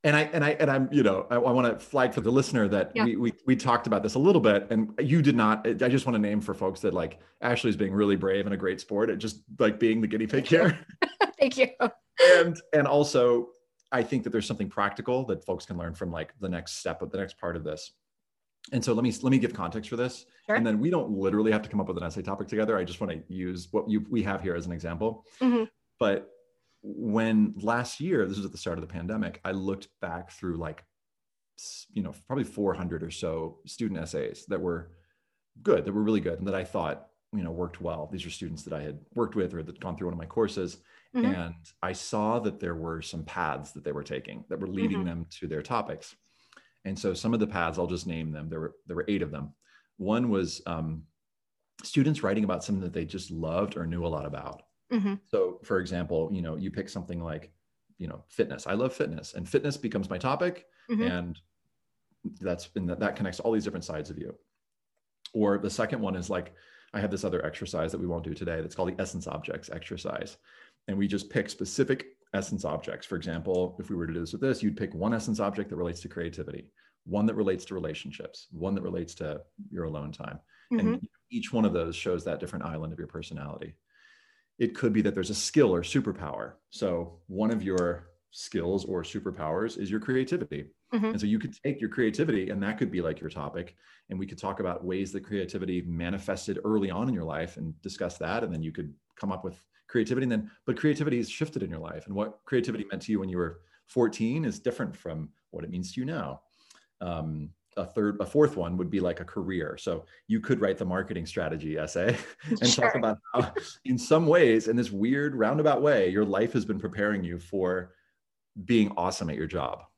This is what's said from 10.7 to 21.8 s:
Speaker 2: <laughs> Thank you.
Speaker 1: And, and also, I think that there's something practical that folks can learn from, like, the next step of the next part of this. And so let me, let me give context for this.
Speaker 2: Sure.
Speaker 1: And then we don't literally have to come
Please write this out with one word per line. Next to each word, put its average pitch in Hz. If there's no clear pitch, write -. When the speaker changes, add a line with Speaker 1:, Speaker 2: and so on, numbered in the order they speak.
Speaker 2:
<laughs> -
Thank 262
you. 254
Speaker 1:
And, 170
and 143
also, 123
I 123
think 123
that 113
there's 110
something 104
practical 117
that 98
folks 90
can 92
learn 85
from, 87
like, 80
the 98
next 85
step -
of 78
the 95
next 95
part 85
of 78
this. 76
And 120
so 123
let 113
me, 120
let 131
me 135
give 113
context 101
for 120
this. 123
Speaker 2:
Sure. 214
Speaker 1:
And 113
then 107
we 139
don't 160
literally 104
have 107
to -
come 104